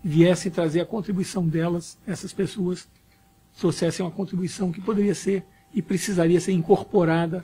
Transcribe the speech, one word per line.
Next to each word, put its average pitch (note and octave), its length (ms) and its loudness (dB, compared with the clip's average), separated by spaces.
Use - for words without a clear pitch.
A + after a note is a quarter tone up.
viessem E3+ 480 4
trazer E3 300 0
a E3 60 -4
contribuição F#3+ 600 -4
delas, E3 600 -2
essas F#3+ 260 -8
pessoas F3+ 560 -4
trouxessem E3 460 0
uma E3 80 -6
contribuição F#3 600 -4
que G3+ 80 -10
poderia G3+ 340 0
ser F#3+ 300 -2
e G#3+ 100 0
precisaria F3 580 2
ser F#3+ 120 -2
incorporada E3+ 920 2